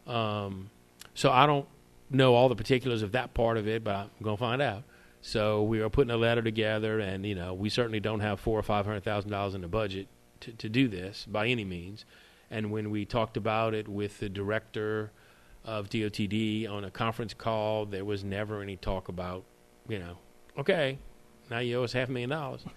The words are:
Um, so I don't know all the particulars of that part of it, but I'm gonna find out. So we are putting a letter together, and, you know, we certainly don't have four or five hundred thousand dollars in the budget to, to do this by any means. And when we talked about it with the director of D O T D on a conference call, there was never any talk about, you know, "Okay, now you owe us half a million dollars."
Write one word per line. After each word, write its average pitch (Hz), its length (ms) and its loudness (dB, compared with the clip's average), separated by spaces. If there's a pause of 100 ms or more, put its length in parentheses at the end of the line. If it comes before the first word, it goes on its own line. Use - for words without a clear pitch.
Um, 104 640 -2 (440)
so 139 160 4
I 131 140 10
don't 147 220 6 (440)
know 131 240 8
all 127 140 10
the 120 80 4
particulars 117 460 2
of 98 100 -2
that 123 220 -2
part 113 240 4
of 104 100 0
it, 110 160 -2
but 101 100 0
I'm 101 160 -6 (120)
gonna 104 160 -2
find 123 240 0
out. 120 220 -2 (360)
So 107 420 2
we 107 200 2
are 110 80 0
putting 131 200 4
a 117 60 2
letter 117 240 4
together, 110 600 0
and, 95 260 -2
you 104 80 -2
know, 90 180 -4
we 98 160 -2
certainly 110 320 0
don't 107 200 -2
have 110 200 -2
four 110 180 0
or 107 40 0
five 104 240 0
hundred 104 180 -4
thousand 104 260 -2
dollars 101 240 -2
in 95 60 -8
the 85 80 -8
budget 98 400 -4 (320)
to, 120 120 -14
to 110 180 -8
do 127 180 4
this 95 420 -8
by 107 180 0
any 120 180 0
means. 92 400 -10 (440)
And 110 200 -4
when 107 200 -4
we 104 140 -2
talked 110 320 -2
about 110 380 0
it 110 140 -4
with 101 320 -6
the 104 100 -4
director 107 840 -4 (520)
of 107 240 -6
D 110 160 0
O 104 40 0
T 104 180 -2
D 107 400 0
on 101 180 -8
a 92 60 -10
conference 113 440 -4
call, 107 520 -2
there 98 180 -6
was 101 200 -4
never 101 380 -4
any 98 140 -8
talk 95 320 -4
about, 90 360 -8 (440)
you 107 120 -4
know, 87 180 -12 (400)
"Okay, 139 400 0 (540)
now 117 80 -2
you 120 180 0
owe 127 60 2
us 113 80 -4
half 127 160 0
a - 20 -6
million 123 200 -4
dollars." 135 340 -6 (120)